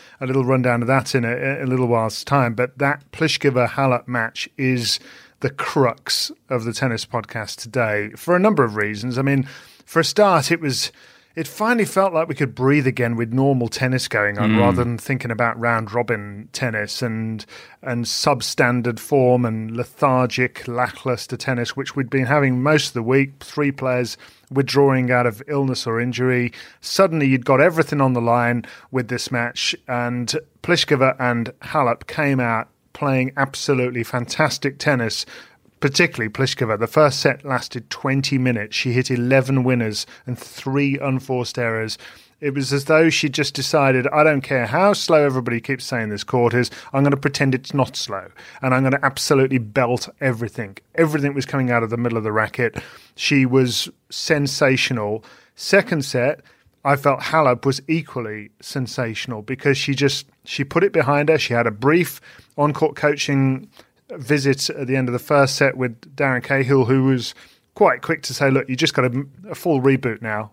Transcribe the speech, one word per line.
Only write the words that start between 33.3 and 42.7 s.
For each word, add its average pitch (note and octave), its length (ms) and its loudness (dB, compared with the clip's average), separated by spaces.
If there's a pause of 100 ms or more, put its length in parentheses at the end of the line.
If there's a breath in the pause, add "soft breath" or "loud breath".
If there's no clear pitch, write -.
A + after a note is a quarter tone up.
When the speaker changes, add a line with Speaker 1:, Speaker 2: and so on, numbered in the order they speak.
Speaker 1:
absolutely B2+ 680 -2
fantastic C3+ 760 -4
tennis, B2 480 -2 (540 loud breath)
particularly C#3 520 0
Pliskova. A#2+ 460 -2
The A2+ 80 -2
first D3 340 4
set - 240 0
lasted B2+ 460 -6
twenty C3+ 480 -2
minutes. A#2+ 360 -2
She - 180 -2
hit B2+ 180 0
eleven B2+ 540 2
winners A#2 420 -2 (180 loud breath)
and B2 140 -8
three C#3 600 -2
unforced C3 600 -4
errors. A2+ 400 -4 (420 loud breath)
It C#3+ 140 -4
was C3+ 180 -2